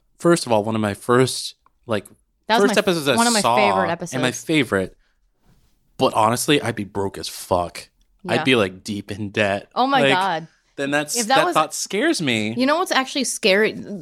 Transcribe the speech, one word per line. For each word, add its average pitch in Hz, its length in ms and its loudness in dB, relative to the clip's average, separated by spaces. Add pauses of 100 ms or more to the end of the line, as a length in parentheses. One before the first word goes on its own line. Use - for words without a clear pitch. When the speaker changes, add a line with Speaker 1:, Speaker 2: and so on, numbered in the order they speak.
(180)
Speaker 1:
first 170 280 2
of 123 60 -6
all, 104 120 4
one 110 100 -2
of 110 60 0
my 104 140 0
first, - 600 0 (320)
like, 107 200 -4 (400)
Speaker 2:
That 214 140 2
was 202 100 4
Speaker 1:
first 214 60 -2
Speaker 2:
my, - 40 4
Speaker 1:
episodes 170 280 0
I 131 80 2
Speaker 2:
one 233 120 4
of 240 40 4
my 214 80 2
Speaker 1:
saw 120 160 4
Speaker 2:
favorite 196 260 2 (300)
Speaker 1:
and 131 100 -4
my 131 60 0
Speaker 2:
episodes. - 160 -6
Speaker 1:
favorite. 104 520 0 (1000)
But 127 160 2
honestly, 120 460 2
I'd 113 160 -4
be 107 80 -6
broke 98 340 -6
as 82 100 -10
fuck. - 600 -4 (360)
Speaker 2:
Yeah. 185 100 -4
Speaker 1:
I'd 156 100 0
be, 131 120 4
like, 92 280 0
deep 101 260 -8
in 101 200 -8
debt. 101 440 -2
Speaker 2:
Oh 247 120 0
my 277 160 2
Speaker 1:
Like, 139 100 4
Speaker 2:
God. 165 340 -2 (300)
Speaker 1:
then 139 140 -4
that's, 147 260 -2
Speaker 2:
If 240 120 -2
that 262 80 4
Speaker 1:
that 320 100 4
Speaker 2:
was 349 80 -2
Speaker 1:
thought 156 200 0
scares 262 480 -2
me. 113 340 -2
Speaker 2:
You 254 100 0
know 294 120 0
what's 359 140 -4
actually 262 320 -2
scary? 208 500 0 (280)